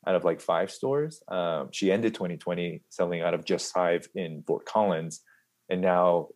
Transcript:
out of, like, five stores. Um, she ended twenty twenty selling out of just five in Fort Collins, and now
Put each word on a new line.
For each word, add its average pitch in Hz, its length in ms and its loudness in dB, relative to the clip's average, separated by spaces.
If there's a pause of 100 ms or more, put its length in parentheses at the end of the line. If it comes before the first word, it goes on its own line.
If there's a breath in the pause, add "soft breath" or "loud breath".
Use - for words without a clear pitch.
out 92 80 2
of, 87 100 2
like, 82 160 2
five 90 300 0
stores. 147 580 -4
Um, 82 440 -2
she 95 180 2
ended 110 240 2
twenty 87 220 -6
twenty 87 540 -4
selling 87 320 -2
out 85 120 2
of 82 100 -4
just - 280 -2
five 87 420 0
in 80 320 -6
Fort - 200 -2
Collins, 85 560 0 (460 soft breath)
and 90 120 -2
now 90 560 4